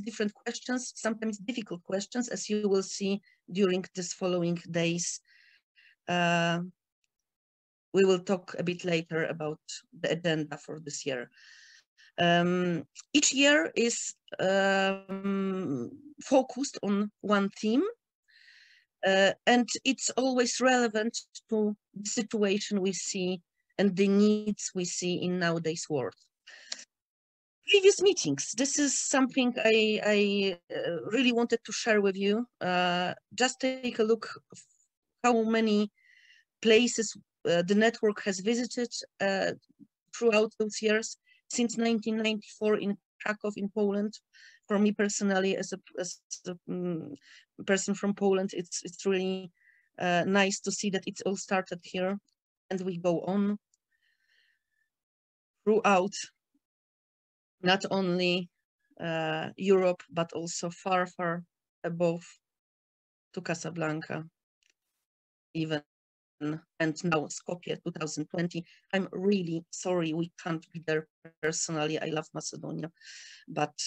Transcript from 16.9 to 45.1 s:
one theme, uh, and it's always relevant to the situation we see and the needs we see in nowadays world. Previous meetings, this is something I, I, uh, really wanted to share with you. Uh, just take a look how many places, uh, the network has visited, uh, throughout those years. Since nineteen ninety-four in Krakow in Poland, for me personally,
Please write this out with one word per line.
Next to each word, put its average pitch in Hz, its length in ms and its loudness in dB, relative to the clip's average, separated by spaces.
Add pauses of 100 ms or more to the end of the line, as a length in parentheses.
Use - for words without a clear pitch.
one 202 260 2
theme, 220 340 0 (1200)
uh, 190 280 4 (140)
and 240 220 4 (160)
it's - 260 0
always 247 500 0
relevant 240 580 2 (300)
to 214 260 0 (200)
the 202 160 -8
situation 208 720 0
we 190 120 0
see 185 500 -4 (360)
and 190 180 2
the 196 100 4
needs 208 640 2
we 185 120 -4
see 180 300 -4
in 180 260 -2
nowadays 170 500 -2
world. 127 240 -2 (1500)
Previous 392 320 6
meetings, 160 560 2
this 269 220 0
is 285 180 2
something 262 640 2
I, 220 480 4
I, 202 520 2 (140)
uh, 156 280 -4 (100)
really 247 220 2
wanted 233 320 2
to 220 80 -14
share 214 280 2
with 196 140 2
you. 202 320 0 (140)
Uh, 180 540 0 (200)
just 254 240 0
take 262 400 -2
a 226 60 4
look 220 240 2 (960)
how 240 180 4
many 220 480 2 (720)
places, 226 540 4 (320)
uh, 170 140 4
the 180 120 2
network 220 480 2
has 196 160 -2
visited, 233 540 -2 (280)
uh, 190 320 0 (640)
throughout 220 440 4
those 214 200 -4
years. 214 360 0 (340)
Since 240 260 0
nineteen 226 400 0
ninety-four 214 640 0
in 196 180 -2 (260)
Krakow 208 340 -4
in 202 120 -4
Poland, 208 440 0 (540)
for 208 120 2
me 208 140 4
personally, 196 640 0